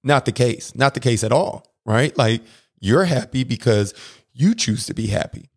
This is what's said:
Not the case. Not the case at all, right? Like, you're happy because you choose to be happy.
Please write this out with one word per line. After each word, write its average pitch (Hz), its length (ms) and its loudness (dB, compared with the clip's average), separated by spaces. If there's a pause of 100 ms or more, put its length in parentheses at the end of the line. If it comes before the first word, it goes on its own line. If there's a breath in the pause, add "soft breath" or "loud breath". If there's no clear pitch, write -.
Not 139 220 2
the 120 80 -2
case. - 420 -2
Not 135 200 0
the 123 80 -6
case 123 200 0
at 110 120 0
all, - 340 -2 (180)
right? 120 320 2
Like, 113 260 0 (360 soft breath)
you're 123 240 2
happy 131 400 -2
because 107 500 0 (400 loud breath)
you 196 220 2
choose 113 300 -4
to - 80 -10
be 113 140 -4
happy. - 500 -6